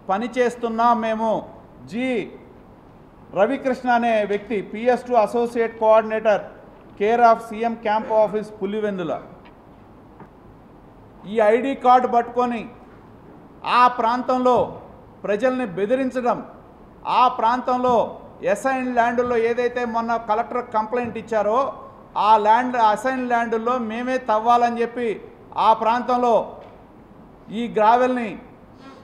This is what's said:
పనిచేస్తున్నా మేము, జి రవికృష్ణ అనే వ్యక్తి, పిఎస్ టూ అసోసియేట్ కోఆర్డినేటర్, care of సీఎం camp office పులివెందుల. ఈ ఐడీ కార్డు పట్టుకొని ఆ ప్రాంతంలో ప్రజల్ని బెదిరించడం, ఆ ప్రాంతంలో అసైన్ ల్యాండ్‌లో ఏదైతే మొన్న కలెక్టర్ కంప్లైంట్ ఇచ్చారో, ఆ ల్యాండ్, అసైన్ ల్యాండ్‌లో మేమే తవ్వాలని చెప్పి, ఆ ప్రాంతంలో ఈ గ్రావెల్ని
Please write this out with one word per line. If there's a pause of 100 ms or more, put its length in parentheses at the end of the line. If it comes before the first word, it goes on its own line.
(100)
పనిచేస్తున్నా
మేము, (360)
జి (1000)
రవికృష్ణ
అనే
వ్యక్తి,
పిఎస్
టూ
అసోసియేట్
కోఆర్డినేటర్, (600)
care
of
సీఎం
camp
office
పులివెందుల. (2000)
ఈ
ఐడీ
కార్డు
పట్టుకొని (960)
ఆ
ప్రాంతంలో (420)
ప్రజల్ని
బెదిరించడం, (640)
ఆ
ప్రాంతంలో (320)
అసైన్
ల్యాండ్‌లో
ఏదైతే
మొన్న
కలెక్టర్
కంప్లైంట్
ఇచ్చారో, (440)
ఆ
ల్యాండ్,
అసైన్
ల్యాండ్‌లో
మేమే
తవ్వాలని
చెప్పి, (360)
ఆ
ప్రాంతంలో (960)
ఈ
గ్రావెల్ని (640)